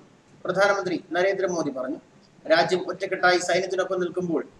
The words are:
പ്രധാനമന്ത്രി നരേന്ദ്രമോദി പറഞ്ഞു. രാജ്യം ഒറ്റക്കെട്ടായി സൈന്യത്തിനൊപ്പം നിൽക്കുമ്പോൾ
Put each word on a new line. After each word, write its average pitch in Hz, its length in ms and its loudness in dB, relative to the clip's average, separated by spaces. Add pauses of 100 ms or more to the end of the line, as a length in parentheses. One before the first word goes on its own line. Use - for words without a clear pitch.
(460)
പ്രധാനമന്ത്രി 185 520 2 (200)
നരേന്ദ്രമോദി 180 640 0
പറഞ്ഞു. 294 200 -6 (540)
രാജ്യം 175 380 2
ഒറ്റക്കെട്ടായി 180 580 2
സൈന്യത്തിനൊപ്പം 185 540 0
നിൽക്കുമ്പോൾ 170 400 -2 (160)